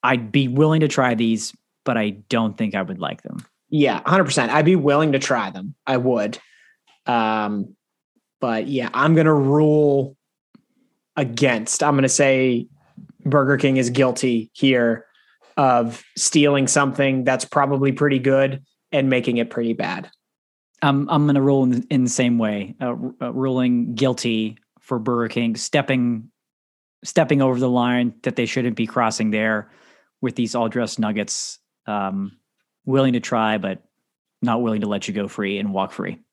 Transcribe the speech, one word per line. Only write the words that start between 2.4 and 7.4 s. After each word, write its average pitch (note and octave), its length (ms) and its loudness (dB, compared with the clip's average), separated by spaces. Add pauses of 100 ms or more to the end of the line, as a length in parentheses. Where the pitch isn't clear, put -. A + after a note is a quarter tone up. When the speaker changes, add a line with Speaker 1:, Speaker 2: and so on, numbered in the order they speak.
Speaker 1:
think G#2 160 -2
I G2 80 -2
would F#2 160 -8
like - 240 -8
them. - 240 -14 (220)
Speaker 2:
Yeah, C#3+ 360 2
a D3 60 -2
hundred F#3 140 4
percent. C3+ 260 0
I'd D3+ 140 2
be F3+ 100 6
willing D3 380 2
to C3+ 80 0
try A2 300 -2
them. G2 260 -12 (100)
I C3+ 120 0
would. A#2+ 400 -2 (680)
Um, G#2+ 680 -2 (640)